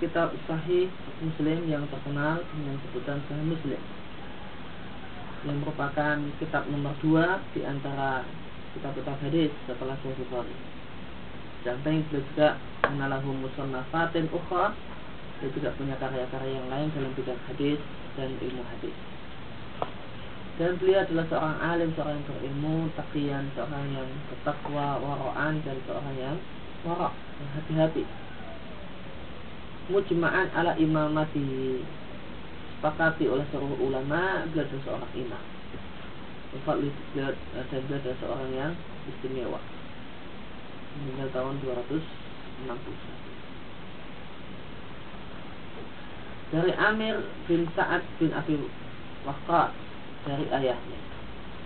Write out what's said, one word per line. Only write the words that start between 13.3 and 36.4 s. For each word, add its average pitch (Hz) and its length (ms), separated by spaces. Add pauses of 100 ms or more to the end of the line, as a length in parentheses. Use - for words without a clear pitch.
musannafatin 143 880
ukhra, 180 400 (640)
dia 139 160
juga 135 240
punya 139 240
karya-karya 131 560
yang 127 80
lain 143 240
dalam 135 240
bidang 127 320
hadis 143 320 (400)
dan 131 160
ilmu 123 320
hadis. - 260 (1700)
Dan 180 160
beliau 190 300
adalah 165 260
seorang 156 320
alim, 165 320
seorang 147 240
yang 147 80
berilmu, 139 480 (160)
taqiyan, 143 520 (120)
seorang 143 380
yang 131 140 (200)
bertakwa, 143 720
wara'an, 143 640
dan 135 240
seorang 139 320
yang 139 160 (480)
wara', 170 300
yang - 420
hati-hati. 160 480 (1800)
Mujma'an 180 640
ala 170 240
imamati, 151 1040 (960)
sepakati 156 560
oleh 143 160
seluruh 139 320
ulama, 151 720
beliau 147 160
adalah 135 160
seorang - 320
imam. - 280 (1200)